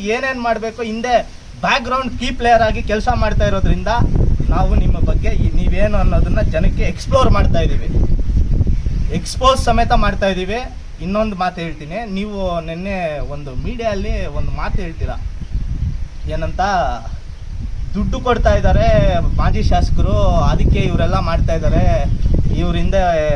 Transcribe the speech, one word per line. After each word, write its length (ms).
ಏನೇನ್ 320
ಮಾಡ್ಬೇಕು 340
ಹಿಂದೆ 340
ಬ್ಯಾಕ್‌ಗ್ರೌಂಡ್ 540
ಕೀ 120
ಪ್ಲೇಯರ್ 200
ಆಗಿ 300
ಕೆಲಸ 160
ಮಾಡ್ತಾ 280
ಇರೋದ್ರಿಂದ 420
ನಾವು 280
ನಿಮ್ಮ 140
ಬಗ್ಗೆ 180
ಈ-, 300
ನೀವೇನು 440
ಅನ್ನೋದನ್ನ 380
ಜನಕ್ಕೆ 420
ಎಕ್ಸ್‌ಪ್ಲೋರ್ 540
ಮಾಡ್ತಾ 300
ಇದೀವಿ, 220
ಎಕ್ಸ್‌ಪೋಸ್ 480
ಸಮೇತ 280
ಮಾಡ್ತಾ 300
ಇದೀವಿ. 240
ಇನ್ನೊಂದು 400
ಮಾತು 200
ಹೇಳ್ತೀನಿ, 380
ನೀವು 200
ನಿನ್ನೆ 280
ಒಂದು 180
ಮೀಡಿಯಲ್ಲಿ 640
ಒಂದು 260
ಮಾತು 300
ಹೇಳ್ತೀರಾ, 340
ಏನಂತ, 280
ದುಡ್ಡು 320
ಕೊಡ್ತಾ 340
ಇದ್ದಾರೆ 280
ಮಾಜಿ 240
ಶಾಸಕರು, 520
ಅದಕ್ಕೆ 280
ಇವರೆಲ್ಲ 400
ಮಾಡ್ತಾ 300
ಇದ್ದಾರೆ, 260
ಇವ್ರ 160
ಹಿಂದೆ 280